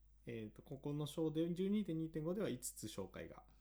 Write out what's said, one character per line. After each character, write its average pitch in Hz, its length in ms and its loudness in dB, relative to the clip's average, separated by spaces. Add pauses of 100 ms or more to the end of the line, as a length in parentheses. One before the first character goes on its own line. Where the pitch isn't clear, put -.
(280)
え 110 260 -4
ー - 20 -20
と、 - 60 -16
こ 135 160 -8
こ 147 160 -2
の 147 140 0
章 160 240 2
で、 165 200 4
十 185 180 2
二 208 140 6
点 160 160 0
二 160 100 0
点 156 140 -2
五 175 120 2
で 214 60 0
は 151 80 2
五 - 240 -2
つ - 120 -6
紹 98 240 -4
介 82 180 -8
が - 140 -12 (200)